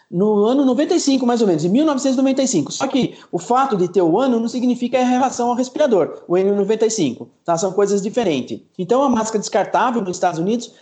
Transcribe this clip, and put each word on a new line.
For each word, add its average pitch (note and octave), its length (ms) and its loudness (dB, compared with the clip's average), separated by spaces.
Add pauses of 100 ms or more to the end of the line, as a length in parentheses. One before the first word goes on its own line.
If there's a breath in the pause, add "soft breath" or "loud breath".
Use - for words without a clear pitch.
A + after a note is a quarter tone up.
(100)
no G3+ 340 2
ano C4+ 200 2
noventa C4+ 300 2
e E4+ 60 2
cinco, C4+ 240 0
mais A#3+ 160 2
ou A#3 60 4
menos, E3 180 0
em F3+ 40 0
mil A#3+ 160 2
novecentos C4+ 320 0
e C4+ 40 0
noventa C4+ 220 2
e B3+ 60 0
cinco. D3+ 240 -2
Só C4+ 160 -4
que B3 280 -2 (140 loud breath)
o - 80 -6
fato B3+ 380 0
de F3+ 100 0
ter F3+ 160 0
o F3 160 2
ano B3 220 2
não A3+ 80 -4
significa B3 500 -2
a B3+ 60 2
relação B3 440 0
ao A#3+ 60 0
respirador, B3+ 720 0
o F3 100 0
N F#3+ 140 2
noventa G3+ 340 0
e A3 60 2
cinco, C#3 380 -4 (160)
tá? E3+ 120 0
São F#3 160 -2
coisas G3 300 0
diferentes. E3 580 -2 (160)
Então, F#3+ 240 0
a C#4 80 2
máscara A3 300 0
descartável G#3 640 0
nos F3+ 140 -4
Estados F3 240 -2
Unidos A3 420 -4